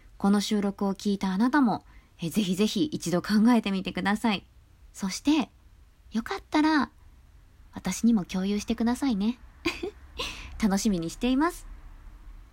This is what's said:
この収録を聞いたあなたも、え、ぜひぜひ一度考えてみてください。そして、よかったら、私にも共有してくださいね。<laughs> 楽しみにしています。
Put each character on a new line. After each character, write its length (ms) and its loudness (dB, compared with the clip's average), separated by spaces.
こ 120 2
の 100 4
収 220 0
録 240 -2
を 80 0
聞 180 -4
い 60 -2
た 160 -2
あ 40 -2
な 120 4
た 120 4
も、 220 2
え、 80 -4
ぜ 140 0
ひ 120 0
ぜ 120 2
ひ 180 0
一 260 -4
度 100 0
考 80 -10
え 120 6
て 100 -2
み 120 -2
て 80 -6
く 120 -4
だ 120 0
さ 180 0
い。 120 -6
そ 160 -6
し 100 -8
て、 300 2
よ 100 -2
か 140 -6
っ 40 -8
た 120 2
ら、 300 2
私 320 -4
に 80 6
も 100 2
共 220 -4
有 140 0
し 60 -8
て 100 -2
く 100 -2
だ 100 0
さ 120 -2
い 80 2
ね。 240 -2
<laughs> 640 -10
楽 160 2
し 120 0
み 100 0
に 100 -6
し 60 -14
て 140 -2
い 80 2
ま 140 2
す。 160 -16